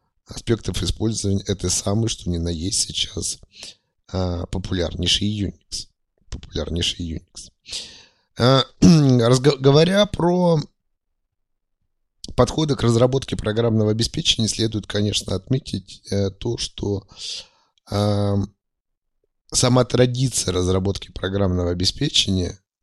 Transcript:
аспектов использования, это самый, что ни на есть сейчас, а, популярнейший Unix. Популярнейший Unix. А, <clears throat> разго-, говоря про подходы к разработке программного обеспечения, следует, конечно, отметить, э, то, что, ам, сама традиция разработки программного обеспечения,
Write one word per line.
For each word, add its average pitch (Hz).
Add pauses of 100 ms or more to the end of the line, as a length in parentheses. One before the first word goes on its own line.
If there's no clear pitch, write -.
(260)
аспектов -
использования, 101
это 90
самый, 110
что -
ни 87
на 85
есть 85
сейчас, - (720)
а, 90
популярнейший 87
Unix. - (400)
Популярнейший -
Unix. - (880)
А, 127
<clears throat> -
разго-, 131
говоря 165
про 170 (1800)
подходы 143
к -
разработке 120
программного 110
обеспечения, 113
следует, 110
конечно, 101
отметить, -
э, 98
то, -
что, - (800)
ам, 101 (1000)
сама 127
традиция 123
разработки 92
программного 92
обеспечения, 92 (240)